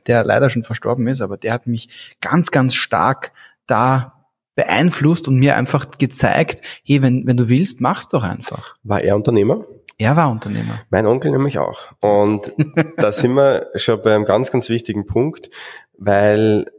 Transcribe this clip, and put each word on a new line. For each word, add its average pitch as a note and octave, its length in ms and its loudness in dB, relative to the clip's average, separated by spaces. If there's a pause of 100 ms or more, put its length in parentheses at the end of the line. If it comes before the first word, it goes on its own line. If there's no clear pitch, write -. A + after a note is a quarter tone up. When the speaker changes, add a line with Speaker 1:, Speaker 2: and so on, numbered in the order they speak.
Speaker 1:
der A#2+ 160 2
leider A#2 260 2
schon A#2 140 -4
verstorben A2+ 460 -4
ist, C3 140 -4
aber G2 140 -8
der A2 180 -4
hat A#2+ 120 -6
mich A#2 220 -6 (320)
ganz, - 320 0
ganz C3 220 2
stark - 580 -2 (340)
da B2+ 480 0 (400)
beeinflusst E3 720 0
und C3 100 2
mir C3+ 160 4
einfach B2+ 320 -2 (120)
gezeigt, - 640 0 (200)
„Hey, C#3 180 2
wenn, B2+ 280 2
wenn B2 80 4
du A#2+ 120 2
willst, D3 320 0
mach's C3+ 280 -2
doch C3+ 160 -2
einfach.“ - 580 -8
Speaker 2:
War G2+ 200 -2
er G2 120 2
Unternehmer? A2 500 2 (340)
Speaker 1:
Er A#2 180 2
war D#3+ 140 2
Unternehmer. A2 500 -6 (100)
Speaker 2:
Mein G#2+ 160 2
Onkel C3 240 2
nämlich C#3 300 0
auch. - 180 -6 (220)
Und G#2 520 2 (220)
Speaker 1:
<laughs> D#3+ 220 -2
Speaker 2:
da G#2+ 160 0
sind B2 220 -4
wir C#3 420 2
schon A2 260 -2
bei A2 120 2
einem G#2+ 100 2
ganz, G#2+ 260 0
ganz A#2+ 180 -2
wichtigen A2 380 -4
Punkt, B2 440 -4 (460)
weil G#2 720 2 (120)